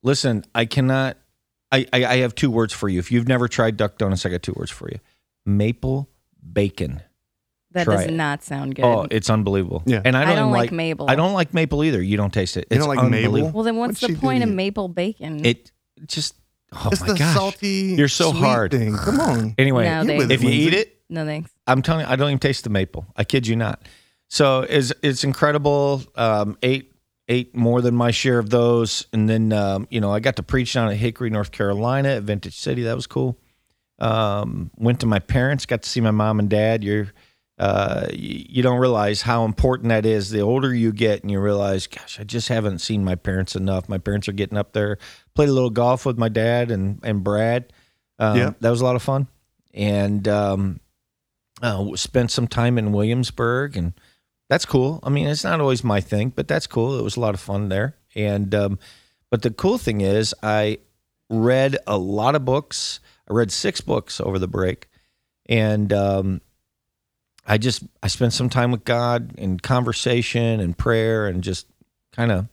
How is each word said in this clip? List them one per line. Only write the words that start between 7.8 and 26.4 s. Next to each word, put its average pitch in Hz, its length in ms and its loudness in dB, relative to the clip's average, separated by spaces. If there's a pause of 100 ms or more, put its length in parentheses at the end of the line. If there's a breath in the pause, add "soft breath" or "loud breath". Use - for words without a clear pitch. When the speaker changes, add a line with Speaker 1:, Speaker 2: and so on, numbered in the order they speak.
Speaker 1:
Try - 140 4
Speaker 2:
does 92 80 2
Speaker 1:
it. 160 80 -2
Speaker 2:
not 151 300 -2
sound 139 320 -8
good. 131 100 0
Speaker 1:
Oh, 113 260 2
it's 110 180 -2
unbelievable. 98 560 0
Speaker 3:
Yeah. 120 180 2
Speaker 1:
And 127 140 4
I 135 40 4
don't 160 80 2
Speaker 2:
I - 60 4
don't - 100 2
Speaker 1:
even - 60 2
Speaker 2:
like - 100 2
Speaker 1:
like 120 100 0
Speaker 2:
maple. 165 380 -4
Speaker 1:
I 135 60 6
don't 175 180 2
like 180 200 0
maple 151 300 0
either. 135 180 2
You 101 160 0
don't 101 160 0
taste 95 240 -2
it. - 140 -6
Speaker 3:
You 113 60 4
Speaker 1:
It's 147 80 4
Speaker 3:
don't 143 100 0
like 127 140 0
maple? 113 160 2
Speaker 1:
unbelievable. 151 280 0
Speaker 2:
Well, 220 100 -2
then 226 120 -2
what's 233 260 -4
Speaker 3:
What'd 208 140 -2
Speaker 2:
the 151 40 -8
Speaker 3:
she 269 60 -4
Speaker 2:
point 254 180 2
of 220 60 0
Speaker 3:
do? 202 60 0
Speaker 2:
maple 196 320 -4
bacon? 170 580 -6
Speaker 1:
It - 260 0 (360)
just, - 260 -6 (380)
oh - 200 -4
Speaker 3:
It's 196 100 0
Speaker 1:
my - 60 -4
Speaker 3:
the 214 80 2
Speaker 1:
gosh. 160 200 2
Speaker 3:
salty, 196 320 0 (300)
Speaker 1:
You're 143 100 6
so 160 240 2
Speaker 3:
sweet 165 80 0
Speaker 1:
hard. 120 320 4
Speaker 3:
thing. 113 260 0
Come 220 220 0
on. 117 400 2
Speaker 1:
Anyway, 131 240 4
Speaker 2:
No, 160 180 2
Speaker 3:
Get 226 60 2
Speaker 2:
thanks. 147 160 2
Speaker 3:
with 127 80 2
Speaker 1:
if 131 120 4
you 127 60 4
Speaker 3:
Lindsay. 143 160 4
Speaker 1:
eat 170 80 4
it, - 360 -2
Speaker 2:
No, 160 160 -6
thanks. 151 260 -8 (160)
Speaker 1:
I'm 131 160 4
telling 160 220 0
you, 127 60 -2
I 131 40 2
don't 143 140 0
even 139 100 0
taste 139 240 0
the 113 80 -6
maple. 95 340 -2 (100)
I 110 100 0
kid 131 200 0
you 113 100 0
not. 113 300 -4 (440 soft breath)
So 135 320 4
it's, 131 300 0 (120)
it's 135 200 0
incredible. 143 760 0 (140)
Um, 104 480 0